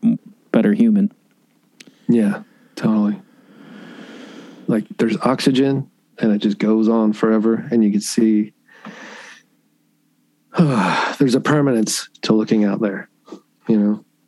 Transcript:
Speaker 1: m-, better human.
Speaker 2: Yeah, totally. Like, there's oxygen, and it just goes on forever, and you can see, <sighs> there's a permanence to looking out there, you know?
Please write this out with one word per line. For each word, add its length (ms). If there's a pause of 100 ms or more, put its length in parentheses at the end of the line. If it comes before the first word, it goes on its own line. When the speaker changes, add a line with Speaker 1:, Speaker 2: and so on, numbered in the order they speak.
Speaker 1:
m-, 160 (320)
better 240
human. 380 (960)
Speaker 2:
Yeah, 340 (340)
totally. 460 (1400)
Like, 180 (140)
there's 200
oxygen, 680 (320)
and 140
it 60
just 200
goes 300
on 260
forever, 560
and 140
you 80
can 100
see, 500 (2000)
<sighs> 60 (600)
there's 160
a 60
permanence 680 (140)
to 100
looking 320
out 160
there, 280 (600)
you 100
know? 260 (240)